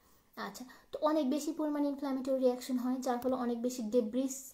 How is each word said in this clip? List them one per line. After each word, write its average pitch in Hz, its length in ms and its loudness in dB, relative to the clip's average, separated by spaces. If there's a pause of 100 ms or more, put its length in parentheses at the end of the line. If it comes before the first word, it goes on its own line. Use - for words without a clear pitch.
(360)
আচ্ছা, 214 300 -10 (260)
তো - 100 -8
অনেক 302 280 4
বেশি 302 240 0
পরিমাণে 294 340 0
inflammatory 269 500 0
reaction 254 400 2
হয়, 254 220 0
যার 247 200 0
ফলে 254 160 0
অনেক 240 260 -2
বেশি 247 200 -2
debris 240 540 0 (180)